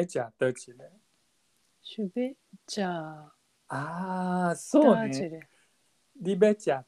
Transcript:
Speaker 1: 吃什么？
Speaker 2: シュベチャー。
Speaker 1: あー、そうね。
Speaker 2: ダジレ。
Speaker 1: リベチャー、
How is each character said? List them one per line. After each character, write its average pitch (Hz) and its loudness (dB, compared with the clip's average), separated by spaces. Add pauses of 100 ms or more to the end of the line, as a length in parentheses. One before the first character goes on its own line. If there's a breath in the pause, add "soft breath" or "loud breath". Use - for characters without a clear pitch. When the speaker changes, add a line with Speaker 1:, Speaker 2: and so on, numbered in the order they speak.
Speaker 1:
吃 147 -8
什 117 -6 (400)
么？ - -20 (920)
Speaker 2:
シ - -10
ュ 196 -4
ベ 254 -4 (300)
チ - -6
ャ 190 -2
ー。 156 -8 (400)
Speaker 1:
あ 180 -2
ー、 - -4
そ 294 6
う - 6
ね。 220 -2
Speaker 2:
ダ 131 -4
ジ - -4
レ。 160 -10 (720)
Speaker 1:
リ 190 -2
ベ 214 6
チ 208 -2
ャ 135 0
ー、 - -16